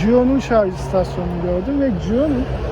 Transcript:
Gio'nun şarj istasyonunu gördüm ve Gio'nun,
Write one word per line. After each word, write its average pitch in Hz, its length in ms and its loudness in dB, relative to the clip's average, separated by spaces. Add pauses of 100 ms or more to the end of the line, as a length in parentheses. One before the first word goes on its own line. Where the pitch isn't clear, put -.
Gio'nun 247 360 4
şarj 214 360 2
istasyonunu 175 680 -2
gördüm 190 380 -2
ve 269 100 0 (180)
Gio'nun, 254 360 0 (260)